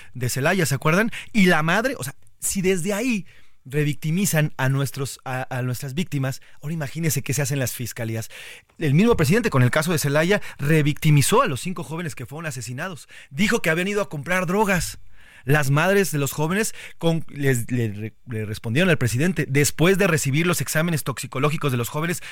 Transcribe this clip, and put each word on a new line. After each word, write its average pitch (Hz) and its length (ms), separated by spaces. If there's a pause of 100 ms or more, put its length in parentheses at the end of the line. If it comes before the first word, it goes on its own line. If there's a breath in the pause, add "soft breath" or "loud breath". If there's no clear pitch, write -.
(120 loud breath)
de 123 160
Celaya, 165 380
¿se 135 80
acuerdan? 175 360 (220 loud breath)
Y 196 140
la 165 160
madre, 214 360
o - 60
sea, - 100 (240)
si - 220
desde 185 320
ahí 220 340 (400 soft breath)
revictimizan 151 880
a 131 120
nuestros, 135 560
a, 131 240
a 127 140
nuestras 127 320
víctimas, 135 480 (180 soft breath)
ahora 151 140
imagínense 151 480
qué 135 100
se 147 100
hacen 139 160
las 123 140
fiscalías. 113 560 (500 loud breath)
El 143 160
mismo 214 220
presidente, 170 340
con 127 120
el 123 80
caso 156 200
de 156 80
Celaya, 160 440 (160 loud breath)
revictimizó 151 840
a 254 40
los 139 140
cinco 175 220
jóvenes 160 320
que 120 120
fueron 160 200
asesinados. 135 600 (220 loud breath)
Dijo 202 320
que 165 80
habían 180 180
ido 202 140
a 196 60
comprar 170 380
drogas. 190 520 (480 loud breath)
Las 139 240
madres 185 400
de 151 80
los 139 140
jóvenes 180 420 (240 loud breath)
con-, 165 300
les, 135 420
le, 110 440 (120)
le 110 200
respondieron 117 420
al 165 100
presidente, 131 500
después 151 500
de 202 80
recibir 156 400
los 170 160
exámenes 160 420
toxicológicos 143 680
de 123 80
los 117 120
jóvenes, 127 420